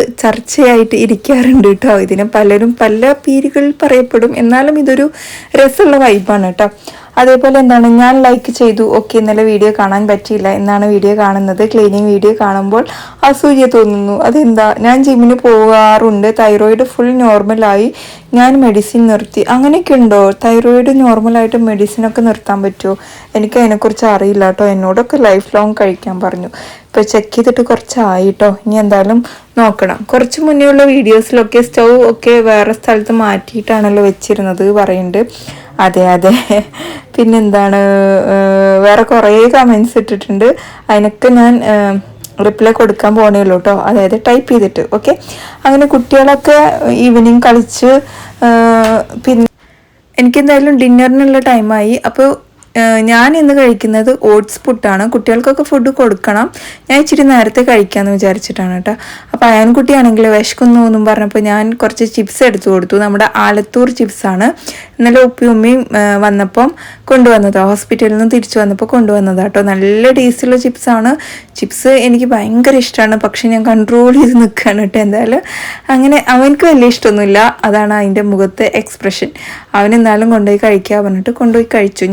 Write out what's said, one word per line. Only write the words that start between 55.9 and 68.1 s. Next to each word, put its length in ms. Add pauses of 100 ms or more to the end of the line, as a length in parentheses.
കൊടുക്കണം. 480 (400)
ഞാൻ 160
ഇച്ചിരി 280
നേരത്തെ 380
കഴിക്കാമെന്ന് 480
വിചാരിച്ചിട്ടാണ് 600
കേട്ടോ. 160 (400)
അപ്പോൾ 180
അയാൻകുട്ടിയാണെങ്കിൽ 720 (100)
വിശക്കുന്നു 540
എന്നും 200
പറഞ്ഞപ്പോൾ 320 (100)
ഞാൻ 120 (180)
കുറച്ച് 240 (120)
ചിപ്സ് 320
എടുത്തു 240
കൊടുത്തു. 320
നമ്മുടെ 220 (180)
ആലത്തൂർ 420 (120)
ചിപ്സാണ്. 500 (480)
ഇന്നലെ 220 (100)
ഉപ്പയും 260
ഉമ്മയും, 260 (200)
ഏഹ്, 240
വന്നപ്പം 440 (420)
കൊണ്ടുവന്നതാ. 600
ഹോസ്പിറ്റലിൽ 420